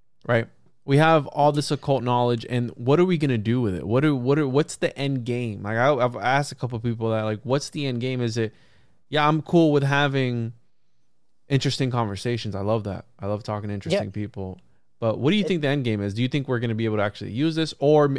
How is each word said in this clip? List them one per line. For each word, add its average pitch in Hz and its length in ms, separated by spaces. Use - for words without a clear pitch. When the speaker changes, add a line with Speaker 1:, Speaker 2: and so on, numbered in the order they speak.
Speaker 1:
right? 120 200
We 139 120
have 156 300
all 147 240
this 147 200
occult 139 320
knowledge, 120 460
and 123 220
what 127 280
are 180 60
we 180 120
gonna 139 200
do 113 240
with 101 140
it? 71 120
What 123 160
are, 151 120
what 131 240
are, 147 80
what's 135 280
the - 220
end 135 260
game? 120 400
Like, 107 140
I, 131 160
I've 123 220
asked 127 360
a 139 40
couple 123 220
of 110 60
people 113 280
that, 110 120
like, 107 200
"What's 135 260
the 147 160
end 123 160
game?" 127 200
Is 117 160
it, 110 160
"Yeah, 147 180
I'm 156 160
cool 165 280
with 143 120
having 135 720
interesting 135 440
conversations. 113 640
I 98 60
love 104 240
that. 92 200
I 98 80
love 104 160
talking 104 240
to 104 60
Speaker 2:
Yeah. - 20
Speaker 1:
interesting 107 360
people." 101 480
But 110 200
what 120 120
do 208 60
you 208 80
Speaker 2:
It - 20
Speaker 1:
think 175 140
the 143 80
end 139 160
game 107 160
is? 101 140
Do 113 80
you 127 40
think 135 200
we're 127 120
gonna 117 160
be 113 100
able 107 120
to 101 60
actually 104 300
use 151 220
this, 160 240
or 147 260
m-, 139 140